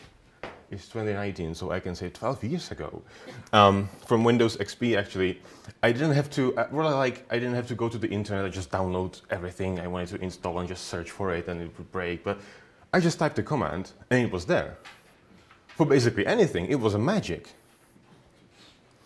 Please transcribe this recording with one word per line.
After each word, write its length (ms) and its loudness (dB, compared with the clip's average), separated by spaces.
it's 180 -14
twenty 260 -4
nineteen, 420 -6
so 160 -6
I 80 -2
can 160 -8
say 140 -8
twelve 340 -6
years 260 -6
ago, 320 -10
um, 360 10
from 180 4
Windows 360 4
X 160 -6
P, 200 0
actually. 460 0
I 100 4
didn't 220 2
have 180 2
to, 260 0
uh, 120 0
really, 240 0
like, 380 0
I 80 0
didn't 160 -2
have 140 -4
to 60 -4
go 140 0
to 80 -8
the 100 -4
internet, 380 -2
I 40 -4
just 200 -8
download 500 -2
everything 480 -4
I 80 -6
wanted 220 -6
to 120 -10
install 380 -6
and 100 -4
just 160 -10
search 240 -8
for 240 -4
it, 140 -4
and 120 -6
it 160 -10
would 160 -16
break. 320 -6
But 160 -4
I 60 4
just 180 2
typed 220 -2
a 40 2
command, 480 -4
and 160 4
it 40 -4
was 140 -4
there. 320 -2
For 180 2
basically 400 4
anything, 400 2
it 120 0
was 140 2
a 60 2
magic. 500 -2